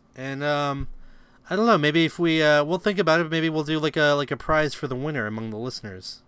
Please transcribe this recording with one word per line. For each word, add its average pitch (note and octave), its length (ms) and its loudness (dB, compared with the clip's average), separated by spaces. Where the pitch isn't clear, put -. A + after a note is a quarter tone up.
And, C3+ 260 -8
um, C#3+ 460 -2
I E3+ 60 -2
don't G#3+ 100 2
know. A#3 120 6
Maybe D3+ 280 4
if - 140 -4
we, D#3+ 240 2
uh, D3 200 6
we'll E3 140 -2
think F#3+ 220 -2
about D#3+ 200 4
it. D#3+ 100 -2
Maybe D#3+ 200 0
we'll D#3 160 -2
do, D#3 140 -2
like, D3+ 180 -2
a, D3 160 4
like, C#3+ 180 0
a C#3 60 -4
prize D#3 360 0
for - 140 -8
the B2+ 80 -4
winner C3+ 320 -4
among A2 220 -6
the G#2+ 80 -8
listeners. G#2+ 720 -10